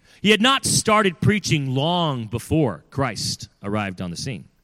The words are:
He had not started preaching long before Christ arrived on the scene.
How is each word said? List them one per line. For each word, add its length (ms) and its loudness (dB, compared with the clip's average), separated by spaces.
He 80 6
had 100 4
not 240 2
started 560 2
preaching 540 0
long 500 0
before 640 -2
Christ 580 -6
arrived 400 -4
on 80 -6
the 80 -10
scene. 280 -10